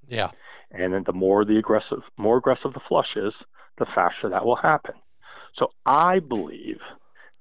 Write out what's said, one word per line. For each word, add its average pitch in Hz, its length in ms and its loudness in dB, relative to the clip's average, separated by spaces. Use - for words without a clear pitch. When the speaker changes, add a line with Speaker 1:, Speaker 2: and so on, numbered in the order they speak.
Speaker 1:
Yeah. 113 240 -4
Speaker 2:
And 92 220 -2
then 95 100 -2
the 90 100 -2
more 95 320 4
the 107 120 4
aggressive, 110 460 0
more 113 200 2
aggressive 131 360 0
the - 60 -14
flush - 380 -2
is, 104 260 -6
the 117 80 -2
faster 92 440 0
that 95 160 -2
will 120 100 4
happen. - 400 0
So - 200 -4
I 165 340 4
believe 110 600 -6